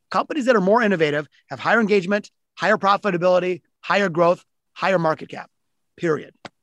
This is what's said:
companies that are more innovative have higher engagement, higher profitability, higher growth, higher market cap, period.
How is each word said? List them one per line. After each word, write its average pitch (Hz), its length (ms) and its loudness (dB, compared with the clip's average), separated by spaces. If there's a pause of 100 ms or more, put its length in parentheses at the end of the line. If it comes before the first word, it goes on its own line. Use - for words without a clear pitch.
(120)
companies 247 320 -4
that 247 100 2
are 214 60 2
more 202 220 2
innovative 156 440 0 (240)
have 135 80 -12
higher 208 220 2
engagement, 202 500 0 (240)
higher 196 240 0
profitability, 180 840 0 (180)
higher 196 280 0
growth, 170 360 0 (300)
higher 180 260 0
market 160 280 -4
cap, - 220 -16 (460)
period. 160 360 -4 (300)